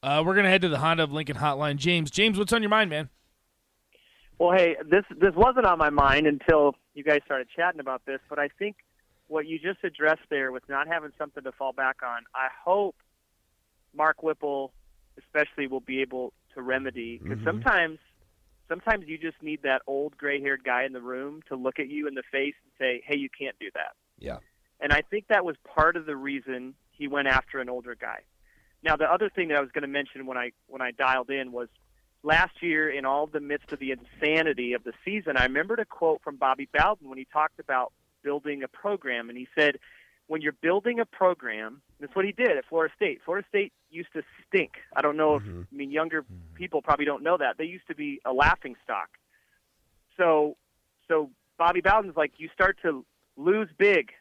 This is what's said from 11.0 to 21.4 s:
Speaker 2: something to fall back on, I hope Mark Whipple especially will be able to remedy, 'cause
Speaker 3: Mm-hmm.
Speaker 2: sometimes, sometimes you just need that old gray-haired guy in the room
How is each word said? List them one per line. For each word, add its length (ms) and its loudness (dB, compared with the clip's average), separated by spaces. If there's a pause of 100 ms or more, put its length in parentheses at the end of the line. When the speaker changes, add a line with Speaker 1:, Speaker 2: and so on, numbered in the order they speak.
Speaker 2:
something 260 -10
to 80 -10
fall 220 -6
back 300 -2
on, 200 -8 (100)
I 140 -4 (180)
hope 300 0 (1000)
Mark 280 0
Whipple 500 -4 (460)
especially 480 -4
will 140 -4
be 200 -4
able 320 -6 (220)
to 60 -14
remedy, 580 -6
'cause 80 -12 (100)
Speaker 3:
Mm-hmm. 80 -8
Speaker 2:
sometimes, 540 0 (680)
sometimes 400 -4
you 100 -10
just 260 -10
need 200 -8
that 240 0
old 300 -6
gray-haired 460 -4
guy 200 -2
in 100 -6
the 80 -12
room 480 -10